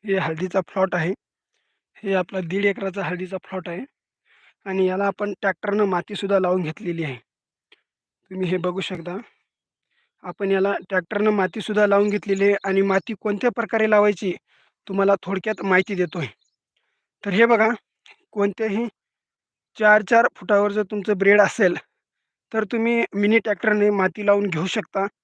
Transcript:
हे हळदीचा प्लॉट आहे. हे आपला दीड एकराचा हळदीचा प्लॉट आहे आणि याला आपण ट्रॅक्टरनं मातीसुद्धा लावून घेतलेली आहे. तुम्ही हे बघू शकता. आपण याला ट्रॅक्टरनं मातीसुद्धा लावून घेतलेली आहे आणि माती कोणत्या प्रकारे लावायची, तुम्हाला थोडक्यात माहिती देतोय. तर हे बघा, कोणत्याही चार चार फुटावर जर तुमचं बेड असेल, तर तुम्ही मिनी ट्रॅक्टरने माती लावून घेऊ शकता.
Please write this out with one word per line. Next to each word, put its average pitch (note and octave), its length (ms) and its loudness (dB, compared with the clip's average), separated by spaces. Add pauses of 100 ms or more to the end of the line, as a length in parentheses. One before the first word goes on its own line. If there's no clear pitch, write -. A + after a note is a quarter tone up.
हे F#3+ 100 0
हळदीचा E3+ 460 -4
प्लॉट F#3+ 300 -2
आहे. E3+ 180 -2 (840)
हे F#3+ 180 -4
आपला F#3+ 280 -4
दीड F#3 220 -4
एकराचा G3 400 -2
हळदीचा F3+ 360 -8
प्लॉट F3+ 280 -12
आहे F3 160 -8 (840)
आणि F#3+ 200 0
याला F#3+ 200 0
आपण G3+ 340 -4
ट्रॅक्टरनं G3+ 460 0
मातीसुद्धा F#3+ 520 -2
लावून F#3 240 0
घेतलेली E3 420 -6
आहे. C3+ 120 -8 (1120)
तुम्ही F#3 180 -4
हे F3+ 100 0
बघू F3+ 240 -4
शकता. F3 340 -8 (1040)
आपण F#3+ 280 -6
याला G3 220 2 (160)
ट्रॅक्टरनं G3+ 440 0
मातीसुद्धा G3+ 540 0
लावून G3+ 220 4
घेतलेली G3 360 -2
आहे G3+ 100 4 (100)
आणि G3 200 2
माती G3 360 0
कोणत्या G#3 300 -2
प्रकारे A3 400 -2
लावायची, G#3 420 2 (540)
तुम्हाला G3 360 2
थोडक्यात G3 420 -6
माहिती F#3+ 300 2
देतोय. F3 320 -4 (960)
तर G3+ 60 -6
हे G#3+ 160 4
बघा, A3 220 4 (640)
कोणत्याही G#3 540 -2 (920)
चार G#3+ 320 6
चार A#3 260 6
फुटावर G3+ 360 0
जर G#3 180 -2
तुमचं G#3 280 -2
बेड G3+ 220 6
असेल, F#3+ 360 2 (760)
तर A3 200 -2
तुम्ही A#3 300 0 (120)
मिनी G#3 260 4
ट्रॅक्टरने G#3 520 2
माती G3 340 -2
लावून G3+ 220 2
घेऊ E3 200 -2
शकता. F#3+ 380 -4 (180)